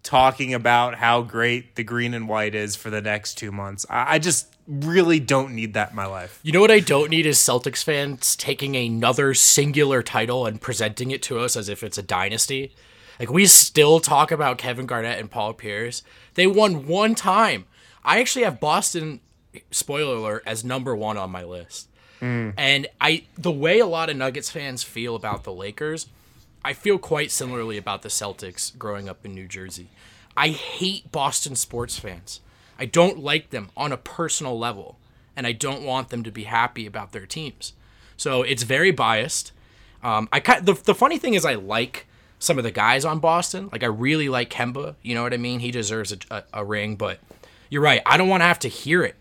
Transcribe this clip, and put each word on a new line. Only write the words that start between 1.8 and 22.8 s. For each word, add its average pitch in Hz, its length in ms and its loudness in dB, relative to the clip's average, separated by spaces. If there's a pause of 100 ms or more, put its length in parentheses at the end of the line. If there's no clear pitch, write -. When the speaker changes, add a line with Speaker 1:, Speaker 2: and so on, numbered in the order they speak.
Speaker 1:
green 120 300 -4
and 113 140 -6
white 107 260 -2
is 104 220 -4
for 110 140 -10
the 107 120 -4
next 104 320 -4
two 104 180 -10
months. 98 380 -10
I, 135 240 0
I 156 40 4
just 156 360 -2 (120)
really 160 540 4
don't 135 340 0
need 110 200 -8
that 107 160 -2
in 107 60 -12
my 98 100 -6
life. 92 360 -12
Speaker 2:
You 156 100 -4
know 180 80 4
what 220 100 8
I 214 100 8
don't 151 300 2
need 160 160 2
is 147 120 2
Celtics 127 460 0
fans 143 520 -2
taking 139 400 -4
another 120 580 2
singular 139 680 4
title 120 440 -2
and 107 140 -4
presenting 113 500 -4
it 135 120 -6
to 120 160 -6
us 120 180 -2
as 101 120 -6
if 101 140 -8
it's 104 160 -8
a 101 40 -8
dynasty. 107 720 -2 (440)
Like, 117 120 -8
we 190 160 6
still 156 520 8
talk 151 320 4
about 147 280 0
Kevin 127 280 -6
Garnett 117 320 -4
and 110 120 -10
Paul 110 240 -4
Pierce. 110 480 -8 (320)
They 180 120 4
won 190 400 4
one 208 280 2
time. 190 500 2 (400)
I 185 160 4
actually 247 240 0
have 147 160 -2
Boston, 156 600 -2 (500)
spoiler 139 460 -2
alert, 110 300 -4
as 110 180 -8
number 127 300 -4
one 107 220 -4
on 95 140 -6
my 90 120 -10
list. 87 460 -14 (320)
Speaker 1:
Mm. 117 360 -4
Speaker 2:
And 139 300 2 (140)